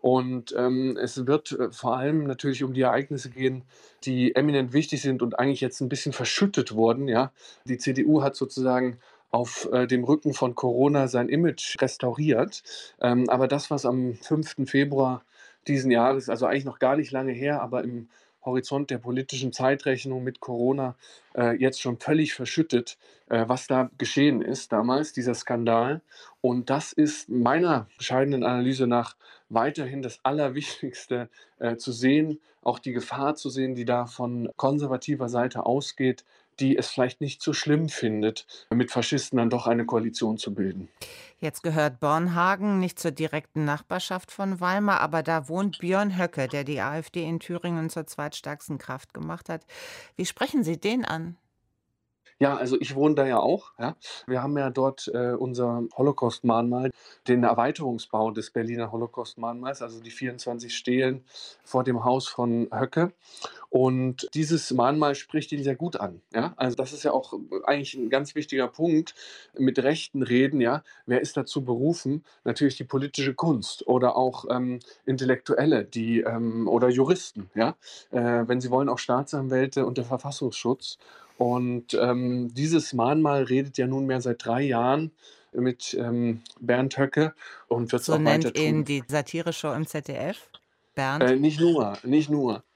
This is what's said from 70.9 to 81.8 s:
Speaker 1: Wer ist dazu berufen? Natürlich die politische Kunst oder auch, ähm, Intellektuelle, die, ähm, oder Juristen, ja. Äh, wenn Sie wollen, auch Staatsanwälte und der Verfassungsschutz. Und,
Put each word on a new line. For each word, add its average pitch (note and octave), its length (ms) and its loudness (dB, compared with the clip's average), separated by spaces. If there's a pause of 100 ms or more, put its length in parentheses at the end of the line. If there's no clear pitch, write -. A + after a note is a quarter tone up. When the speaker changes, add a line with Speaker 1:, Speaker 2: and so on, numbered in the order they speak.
Speaker 1:
Wer B2 140 2
ist - 160 -6
dazu C#3 280 -4
berufen? C3+ 600 -2 (200)
Natürlich C3 320 2
die C3+ 80 -10
politische C3+ 500 -2
Kunst - 540 -2
oder B2+ 260 4
auch, B2+ 340 0
ähm, B2 300 -2 (280)
Intellektuelle, C3 800 2
die, A2+ 360 0
ähm, A2+ 480 -2
oder A#2 200 4
Juristen, C3 680 0
ja. A#2+ 180 2 (380)
Äh, A#2+ 340 2
wenn B2 140 0
Sie B2+ 100 -4
wollen, C3+ 180 2
auch B2 120 -2
Staatsanwälte C3+ 840 0
und B2 140 -4
der A#2+ 60 -4
Verfassungsschutz. B2+ 920 -4 (380)
Und, B2 580 -2